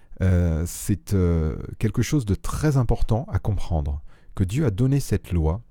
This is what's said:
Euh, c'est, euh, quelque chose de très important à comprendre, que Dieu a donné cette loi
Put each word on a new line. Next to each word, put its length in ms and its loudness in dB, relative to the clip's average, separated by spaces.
Euh, 460 2
c'est, 480 -4
euh, 420 2
quelque 240 0
chose 220 0
de 100 2
très 420 0
important 540 2
à 80 -2
comprendre, 640 -2
que 80 0
Dieu 240 0
a 40 2
donné 280 2
cette 320 -2
loi 400 0